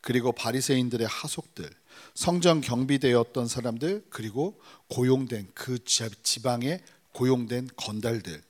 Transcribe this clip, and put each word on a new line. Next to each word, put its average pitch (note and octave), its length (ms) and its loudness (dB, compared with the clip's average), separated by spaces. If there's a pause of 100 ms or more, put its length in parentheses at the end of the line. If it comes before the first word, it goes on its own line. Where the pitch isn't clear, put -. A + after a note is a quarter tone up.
그리고 B2 320 0
바리새인들의 B2 720 0
하속들, - 600 -8 (440)
성전 F3 460 4
경비대였던 B2 880 2
사람들, B2+ 600 -4
그리고 A#2 500 -6 (300)
고용된 B2 640 2
그 B2 320 -6
지-, A2+ 240 -2 (140)
지방에 B2 580 0 (320)
고용된 B2 640 0
건달들 G#2+ 720 -6